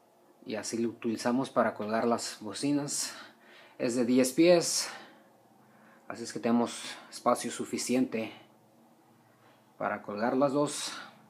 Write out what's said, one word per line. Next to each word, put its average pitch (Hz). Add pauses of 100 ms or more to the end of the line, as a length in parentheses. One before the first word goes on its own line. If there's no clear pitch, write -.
(460)
Y 110
así 104
lo 117
utilizamos 120
para 110
colgar 110
las 117
bocinas. 143 (600)
Es 123
de 123
diez 127
pies. 170 (1200)
Así 113
es 117
que 113
tenemos 120 (300)
espacio 120
suficiente 117 (1500)
para 104
colgar 110
las 135
dos 147 (360)